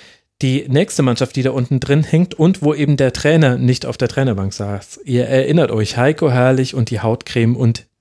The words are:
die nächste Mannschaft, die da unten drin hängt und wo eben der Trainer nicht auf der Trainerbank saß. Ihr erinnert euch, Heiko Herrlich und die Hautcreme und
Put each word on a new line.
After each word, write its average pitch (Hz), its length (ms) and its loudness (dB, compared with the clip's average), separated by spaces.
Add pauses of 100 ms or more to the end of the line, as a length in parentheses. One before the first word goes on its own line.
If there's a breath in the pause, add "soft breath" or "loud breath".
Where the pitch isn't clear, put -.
(420 loud breath)
die 135 260 -2
nächste 143 360 0
Mannschaft, 123 340 -2
die 131 40 -2
da 131 100 0
unten 127 280 -2
drin 143 240 0
hängt 175 320 0
und 180 260 2
wo 151 120 2
eben 143 240 0
der 131 160 2
Trainer 143 440 2
nicht 123 280 0
auf 127 120 -8
der 120 120 -2
Trainerbank 98 440 -2
saß. 101 520 -10
Ihr 123 200 0
erinnert 135 460 2
euch, 107 260 -2
Heiko 147 320 2
Herrlich 127 460 2
und 120 140 -2
die 113 100 -4
Hautcreme 117 560 0
und 120 300 0 (160)